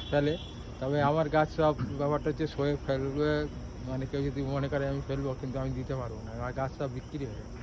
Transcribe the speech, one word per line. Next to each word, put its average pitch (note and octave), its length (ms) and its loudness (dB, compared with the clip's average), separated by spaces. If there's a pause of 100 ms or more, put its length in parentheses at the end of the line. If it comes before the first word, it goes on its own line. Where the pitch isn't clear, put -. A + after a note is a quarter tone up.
ফেলে, C#3+ 260 4 (440)
তবে C#3 240 0
আমার D3+ 280 4
গাছ D3+ 260 6
সব D#3 180 6 (240)
ব্যাপারটা C#3+ 320 2
হচ্ছে D3+ 180 0
শোয়ে C#3+ 260 2 (100)
ফেলবে, C#3 480 2 (540)
মানে C3 200 -2
কেউ C#3 180 -2
যদি C#3 200 0
মনে C#3 240 0
করে C#3 200 2
আমি C#3 140 0
ফেলবো, C#3 320 -2
কিন্তু C3 260 -4
আমি C3 120 0
দিতে B2+ 220 -4
পারবো A#2 280 -4
না। A2+ 100 -8
আমার A#2+ 220 -4
গাছ C3 240 -2
সব C#3+ 160 -2
বিক্রি C#3 320 -6
হয়ে G#2+ 120 -6
যাবে। - 140 -10 (120)